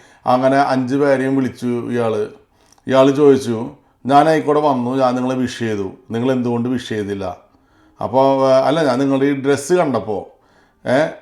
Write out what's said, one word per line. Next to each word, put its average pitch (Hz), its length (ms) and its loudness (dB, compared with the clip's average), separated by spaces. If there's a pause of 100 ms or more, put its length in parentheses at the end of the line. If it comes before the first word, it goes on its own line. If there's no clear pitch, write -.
(260)
അങ്ങനെ 131 320 2
അഞ്ച് 131 380 0
പേരെയും 135 400 0
വിളിച്ചു 123 300 -4
ഇയാള്. 117 600 -4 (600)
ഇയാള് 135 280 4
ചോദിച്ചു, 127 540 2 (360)
"ഞാനായിക്കൂടെ 147 540 2
വന്നു, 131 360 0
ഞാൻ 127 200 2
നിങ്ങളെ 127 200 -2
വിഷ് 123 240 -6
ചെയ്തു, 104 320 -4 (200)
നിങ്ങൾ 117 200 -2
എന്തുകൊണ്ട് 120 380 -2
വിഷ് 123 200 -6
ചെയ്തില്ല?" 98 480 -6 (640)
അപ്പൊ, 135 460 2 (160)
"അല്ല, 156 180 0
ഞാൻ 127 160 0
നിങ്ങളുടെ 135 260 0
ഈ 143 160 0
ഡ്രസ്സ് 139 320 0
കണ്ടപ്പോ, 110 540 -2 (600)
ഏ, 139 200 0 (140)